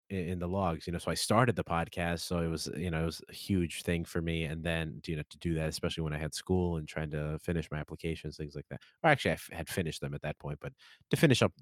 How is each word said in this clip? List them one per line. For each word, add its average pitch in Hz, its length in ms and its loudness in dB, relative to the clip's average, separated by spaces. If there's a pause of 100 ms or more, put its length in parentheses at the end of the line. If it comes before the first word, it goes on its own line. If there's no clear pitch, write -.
(100)
in, 98 80 -2
in 87 200 -2
the 87 100 -2
logs, 90 380 0
you 85 60 -2
know, 87 60 0
so - 120 -4
I 78 40 2
started 117 420 4
the 90 80 0
podcast. 85 560 0
So 87 200 -2
it 82 80 2
was, 80 280 -2
you 90 140 0
know, 80 120 0
it 82 40 2
was - 220 -4
a - 40 -16
huge 90 500 0
thing 85 220 2
for - 160 -4
me. 82 240 0
And 80 180 -4
then, 82 440 0
you 82 100 -2
know, 76 140 -2
to - 80 -20
do 85 160 0
that, 78 140 2
especially 82 340 -2
when 76 100 0
I 76 60 -2
had 78 160 -4
school 90 440 2
and 78 100 -6
trying 80 240 -4
to 76 300 -2
finish 85 280 0
my 78 80 -2
applications, 78 580 -6
things 76 200 -8
like 71 140 -10
that. 69 100 -10 (220)
Or 160 80 6
actually, 104 220 4
I - 20 0
f-, - 180 -8
had 80 160 -6
finished 80 320 -2
them 71 140 -4
at 71 80 -8
that 73 160 -4
point, 71 220 -6
but - 120 -10 (380)
to 143 60 2
finish 123 260 8
up 104 200 4